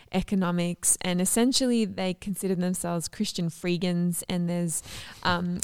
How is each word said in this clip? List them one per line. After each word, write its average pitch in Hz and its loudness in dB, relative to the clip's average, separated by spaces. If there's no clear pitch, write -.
economics. 175 0
And 180 0
essentially 240 4
they 185 -2
consider 190 -2
themselves 175 -2
Christian 185 -2
freegans. 175 0
And 175 0
there's, 175 -2
um, 175 0